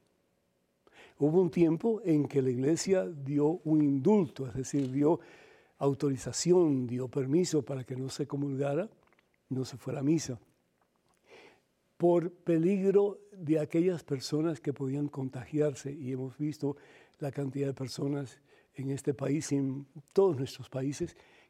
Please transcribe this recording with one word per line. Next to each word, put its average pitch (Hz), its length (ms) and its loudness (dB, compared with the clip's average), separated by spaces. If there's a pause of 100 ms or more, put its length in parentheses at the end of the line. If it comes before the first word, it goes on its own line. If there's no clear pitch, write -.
(1200)
Hubo 156 220 4
un 175 100 4
tiempo 175 540 2
en 151 240 4
que 139 140 2
la 131 80 2
iglesia 160 540 0
dio 147 600 0
un 156 180 4
indulto, 139 640 2
es 113 80 -10
decir, 135 380 -2
dio 143 260 4 (600)
autorización, 139 1080 2
dio 127 220 -4
permiso 147 540 2
para 135 220 -8
que 131 120 -8
no 131 120 -6
se 139 180 -6
comulgara, 143 640 -4 (600)
no 127 140 -2
se 123 120 -10
fuera 120 240 -8
a - 20 -4
misa, 139 380 0 (1600)
por 175 360 4
peligro 190 880 2 (100)
de 156 300 0
aquellas 165 420 0
personas 151 580 -4
que 143 120 -4
podían 139 340 -4
contagiarse. 135 840 -4
Y 135 200 -8
hemos 131 260 -8
visto 147 380 -4 (440)
la 143 100 -6
cantidad 139 380 -4
de 131 60 -6
personas 139 680 -6 (340)
en 135 160 -6
este 139 240 -2
país 143 380 -2
y 139 40 2
en 135 300 -2 (260)
todos 190 240 4
nuestros 127 320 -6
países 131 480 -6 (340)